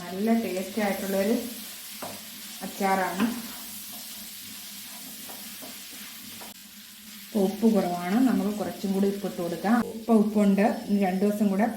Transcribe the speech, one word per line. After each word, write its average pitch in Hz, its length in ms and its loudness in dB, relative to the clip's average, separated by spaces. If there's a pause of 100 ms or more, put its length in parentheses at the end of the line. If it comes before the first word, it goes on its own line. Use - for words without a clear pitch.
നല്ല 185 220 -2 (180)
ടേസ്റ്റി 190 420 -2
ആയിട്ടുള്ളൊരു 196 480 0 (1300)
അച്ചാറാണ്. 190 600 2 (4000)
ഇപ്പോൾ 208 240 0
ഉപ്പ് - 260 0
കുറവാണ്, 185 540 2
നമുക്ക് 196 320 4
കുറച്ചും 185 380 -2
കൂടി 202 160 4
ഉപ്പിട്ട് - 280 -4
കൊടുക്കാം. 180 380 2 (180)
ഇപ്പോൾ 220 240 6
ഉപ്പുണ്ട്. 202 440 6 (200)
ഇനി 202 220 4
രണ്ട് 190 180 2
ദിവസം 208 280 2
കൂടെ 214 220 4